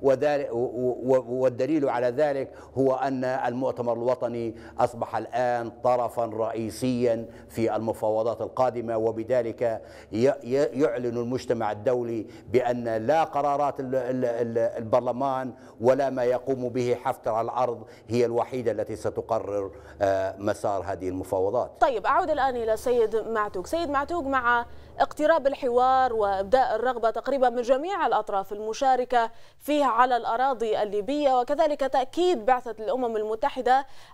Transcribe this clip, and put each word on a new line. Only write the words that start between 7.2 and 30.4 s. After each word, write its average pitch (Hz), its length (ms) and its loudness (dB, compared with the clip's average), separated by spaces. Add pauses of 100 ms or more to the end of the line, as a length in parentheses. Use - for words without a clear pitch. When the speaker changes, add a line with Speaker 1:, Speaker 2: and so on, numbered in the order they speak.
Speaker 1:
في 110 260 0
المفاوضات 110 680 0
القادمة، 117 560 -2
وبذلك 113 840 0 (300)
ي-، 117 160 4 (160)
ي-، 131 380 0
يعلن 123 360 0
المجتمع 120 540 -2
الدولي 117 560 -2 (200)
بأن 117 600 0
لا 160 160 4
قرارات 143 560 0
ال-، 131 160 -4
ال-، 127 300 -2
ال-، 117 520 0
البرلمان 123 760 -2 (280)
ولا 131 280 4
ما 127 140 -2
يقوم 123 460 0
به 120 360 0
حفتر 123 260 -2
على 113 140 0
الأرض 117 420 -4 (220)
هي 120 160 2
الوحيدة 117 460 0
التي 107 240 -4
ستقرر، 101 760 -4 (300)
آه، 95 360 2
مسار 101 440 -2
هذه 92 280 -6
المفاوضات. 95 600 -2 (100)
Speaker 2:
طيب، 254 240 2
أعود 302 240 2
الآن 269 260 0
إلى 220 220 0
سيد 226 380 0
معتوق. 214 500 -2
سيد 330 240 -2
معتوق، 285 340 -2
مع 240 420 0 (340)
اقتراب 302 480 2
الحوار 254 640 2
وإبداء 202 600 2
الرغبة 240 340 0
تقريبا 254 400 2
من 240 120 -4
جميع 285 460 2
الأطراف 208 460 0
المشاركة 240 800 0 (280)
فيه 285 260 2
على 247 320 4
الأراضي 226 640 0